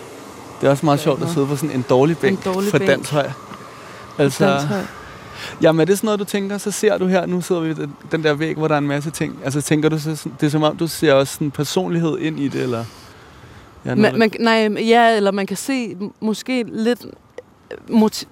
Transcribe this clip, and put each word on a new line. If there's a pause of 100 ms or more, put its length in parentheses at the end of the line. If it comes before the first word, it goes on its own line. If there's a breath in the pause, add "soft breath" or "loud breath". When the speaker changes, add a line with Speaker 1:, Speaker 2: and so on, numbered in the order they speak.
(600)
Speaker 1:
Det
er
også
meget
Speaker 2:
Ja,
Speaker 1:
sjovt
at
Speaker 2:
ja.
Speaker 1:
sidde
på
sådan
en
dårlig
Speaker 2:
En
Speaker 1:
bænk
Speaker 2:
dårlig
Speaker 1:
for
Speaker 2:
bænk.
Speaker 1:
Danshøj. (880 loud breath)
Altså,
Speaker 2:
Danshøj. (800 loud breath)
Speaker 1:
jamen,
er
det
sådan
noget,
du
tænker?
Så
ser
du
her,
nu
sidder
vi
ved
den, (180)
den
der
væg,
hvor
der
er
en
masse
ting.
Altså,
tænker
du
så
sådan,
det
er
som
om,
du
ser
også
sådan
personlighed
ind
i
det,
eller? (1000 loud breath)
Ja,
Speaker 2:
Man,
Speaker 1:
noget
Speaker 2:
man,
nej,
ja,
eller
man
kan
se
m-,
måske
lidt (840)
moti-,